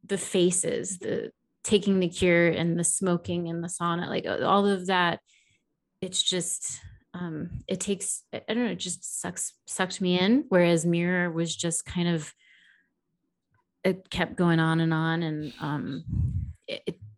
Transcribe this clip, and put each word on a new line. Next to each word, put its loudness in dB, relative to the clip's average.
the -2
faces, 0
the -4
taking 4
the 2
cure 4
and 2
the 0
smoking 0
and -4
the -6
sauna, -4
like, -4
all 2
of 0
that. 2
It's -2
just, -2
um, -8
it -4
takes, -4
I, -10
I -4
don't 0
know, -2
it -6
just -8
sucks, -8
sucked -4
me 4
in. 4
Whereas 6
Mirror 2
was -4
just -4
kind 0
of, -2
it -2
kept -2
going 4
on 2
and 2
on. 0
And, -6
um, -6
it, -10
it, -8